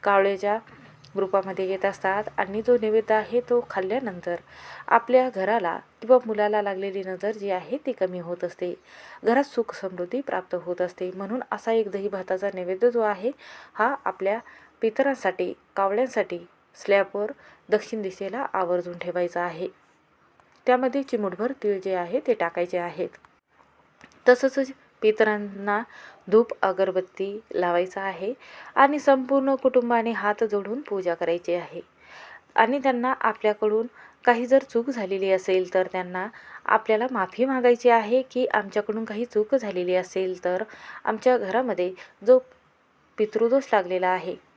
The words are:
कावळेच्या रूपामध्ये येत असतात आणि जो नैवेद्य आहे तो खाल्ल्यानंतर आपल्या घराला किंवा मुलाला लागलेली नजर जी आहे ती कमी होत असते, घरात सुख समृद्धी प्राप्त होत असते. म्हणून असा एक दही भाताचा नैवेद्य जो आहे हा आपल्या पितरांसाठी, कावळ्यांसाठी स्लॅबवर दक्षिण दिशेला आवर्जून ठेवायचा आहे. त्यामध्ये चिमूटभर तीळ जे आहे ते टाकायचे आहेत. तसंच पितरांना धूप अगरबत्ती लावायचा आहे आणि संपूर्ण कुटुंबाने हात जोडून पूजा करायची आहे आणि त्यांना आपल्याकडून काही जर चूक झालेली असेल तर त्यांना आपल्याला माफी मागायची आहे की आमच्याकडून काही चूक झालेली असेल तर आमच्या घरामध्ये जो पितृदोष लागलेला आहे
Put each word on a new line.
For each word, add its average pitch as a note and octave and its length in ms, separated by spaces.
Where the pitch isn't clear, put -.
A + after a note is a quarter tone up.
कावळेच्या G3 560
रूपामध्ये F#3+ 520
येत F#3+ 160
असतात G3 400
आणि G3+ 280
जो B3 160
नैवेद्य A3 320
आहे A3 260
तो A#3+ 300
खाल्ल्यानंतर F#3 640
आपल्या B3+ 480
घराला F#3+ 440
किंवा B3 260
मुलाला G#3 360
लागलेली G3 400
नजर F#3+ 280
जी G3+ 200
आहे F3+ 260
ती C4 60
कमी F#3 260
होत F3 260
असते, F3 300
घरात B3 200
सुख - 300
समृद्धी F#3 460
प्राप्त F#3 420
होत F3 180
असते. F3+ 340
म्हणून G3 280
असा A3+ 200
एक A3 180
दही G3 180
भाताचा F#3+ 460
नैवेद्य F#3+ 360
जो A#3 100
आहे G#3 300
हा A#3 200
आपल्या G3 340
पितरांसाठी, A3 720
कावळ्यांसाठी G3 640
स्लॅबवर G3+ 580
दक्षिण G#3+ 340
दिशेला G3 500
आवर्जून F3 460
ठेवायचा F3 440
आहे. F3 260
त्यामध्ये B3+ 360
चिमूटभर G#3+ 500
तीळ G3+ 220
जे F#3+ 100
आहे F3+ 320
ते A3+ 80
टाकायचे F3 440
आहेत. F3 300
तसंच C4 440
पितरांना G#3 800
धूप A3+ 240
अगरबत्ती F#3+ 800
लावायचा F3+ 460
आहे G3 340
आणि C#4+ 240
संपूर्ण C4+ 560
कुटुंबाने A#3+ 560
हात G#3 340
जोडून G#3 360
पूजा F#3+ 340
करायची F3 400
आहे E3+ 260
आणि B3 240
त्यांना B3+ 420
आपल्याकडून G#3+ 640
काही A#3+ 220
जर C4+ 160
चूक A#3+ 280
झालेली G3 400
असेल F#3 440
तर F#3+ 180
त्यांना F#3 340
आपल्याला A3 460
माफी G#3 340
मागायची B3 440
आहे A#3 340
की B3+ 240
आमच्याकडून G#3 580
काही A3 200
चूक G#3+ 300
झालेली F3+ 400
असेल F3+ 500
तर F3+ 180
आमच्या A#3 340
घरामध्ये F#3+ 540
जो B3+ 120
पितृदोष A3+ 540
लागलेला F#3 360
आहे F3+ 480